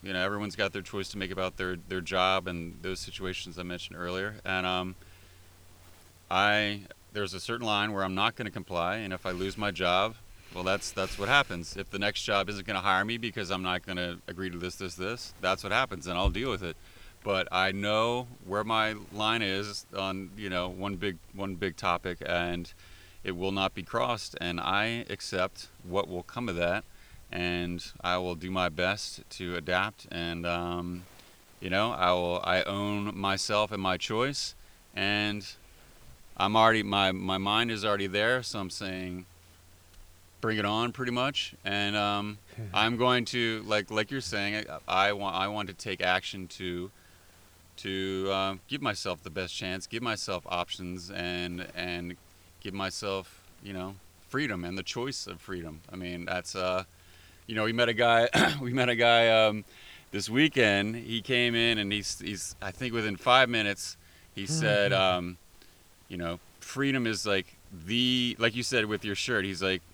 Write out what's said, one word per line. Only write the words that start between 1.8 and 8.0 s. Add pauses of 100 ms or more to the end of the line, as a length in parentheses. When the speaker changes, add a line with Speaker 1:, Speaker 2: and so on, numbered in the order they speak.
Speaker 1:
their
job
and
those
situations
I
mentioned
earlier. (100)
And,
um, (1300)
I, (320)
there's
a
certain
line
where